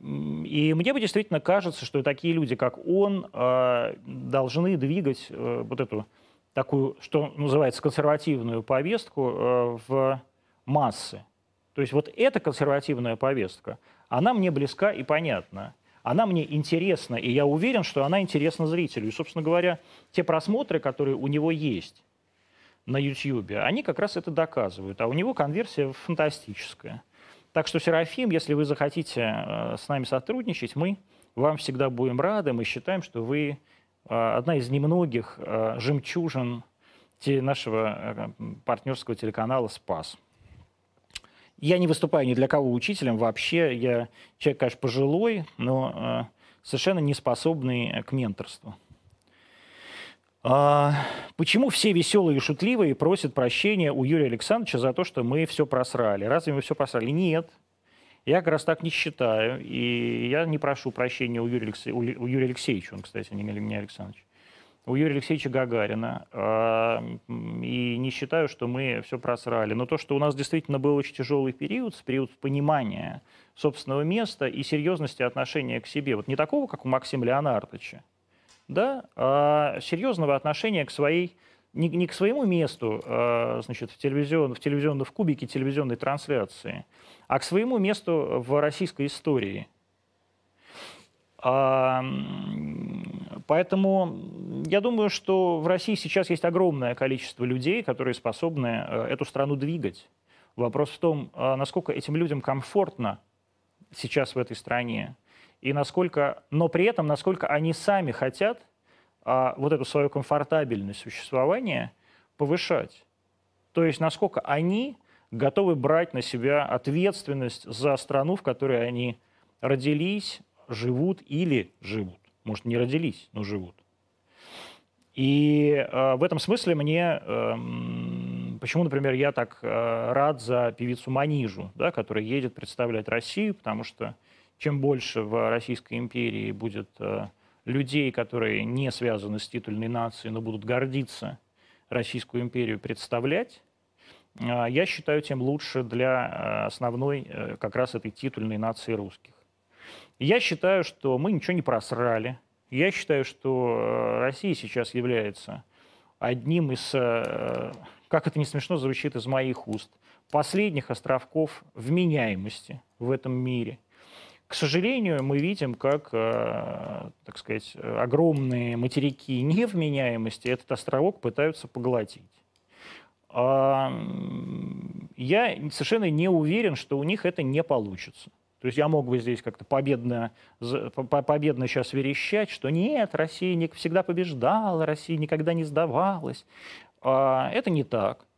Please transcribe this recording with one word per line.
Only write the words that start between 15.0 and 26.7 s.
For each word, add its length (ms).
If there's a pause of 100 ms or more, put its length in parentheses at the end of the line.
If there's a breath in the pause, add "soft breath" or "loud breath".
понятна. 720 (300 soft breath)
Она 220
мне 280
интересна, 600
и 160
я 120
уверен, 380
что 220
она 160
интересна 460
зрителю. 420
И, 20
собственно 320
говоря, 380 (320 loud breath)
те 100
просмотры, 580
которые 360
у 100
него 240
есть 540 (840 soft breath)
на 120
Ютьюбе, 640
они 220
как 160
раз 180
это 140
доказывают. 680
А 80
у 40
него 220
конверсия 580
фантастическая. 1120 (520 loud breath)